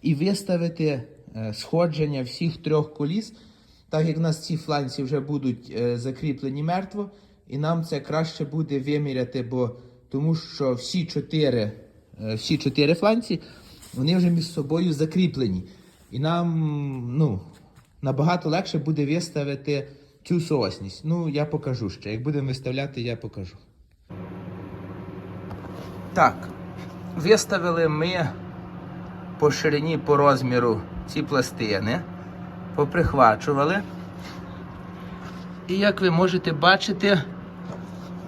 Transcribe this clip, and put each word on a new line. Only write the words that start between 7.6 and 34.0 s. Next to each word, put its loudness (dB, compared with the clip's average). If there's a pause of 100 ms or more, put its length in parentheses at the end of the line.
це -4
краще -2
буде -2
виміряти, -2
бо 0 (380)
тому 2
що -2
всі -2
чотири, 0 (500)
е, -2
всі 0
чотири 4
фланці, 2 (540)
вони 2
вже 6
між 2
собою 0
закріплені. 2 (480)
І -8
нам, 0
ну, 4 (640)
набагато 2
легше 0
буде 0
виставити -2 (340)
цю 0
соосність. -2
Ну, 0
я 0
покажу -2
ще. -8
Як -4
будемо 0
виставляти, -4
я -4
покажу. -10 (2500)
Так, 4 (680)
виставили 4
ми 0 (1080)
по 6
ширині, 2
по 4
розміру 6 (260)
ці -4
пластини, 0 (760)
поприхвачували. 4 (1900)